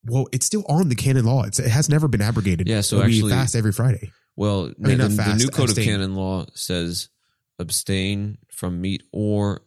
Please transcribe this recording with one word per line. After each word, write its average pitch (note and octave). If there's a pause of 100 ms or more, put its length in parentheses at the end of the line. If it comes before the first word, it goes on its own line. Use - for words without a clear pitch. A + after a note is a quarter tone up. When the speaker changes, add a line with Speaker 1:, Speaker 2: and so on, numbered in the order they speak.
Speaker 1:
well, B2
it's B2+
still G#3
on D#3+
the B2
canon C3
law. B2
It's, -
it -
has C#3
never D3+
been A2
abrogated. F#2+
Speaker 2:
Yeah, A2
so G2+
Speaker 1:
We G2
Speaker 2:
actually A2
Speaker 1:
fast B2+
every G#2+
Friday. G#2+ (220)
Speaker 2:
Well, G2 (100)
Speaker 1:
I C3+
mean, C3
Speaker 2:
the, -
Speaker 1:
not B2+
Speaker 2:
the G#2
Speaker 1:
fast, G#2+
Speaker 2:
new C#3
code C3+
Speaker 1:
abstain. G#2+
Speaker 2:
of - (100)
canon F#2+
law F#2+
says F2 (480)
abstain G2 (120)
from F2+
meat F#2+ (100)
or G#2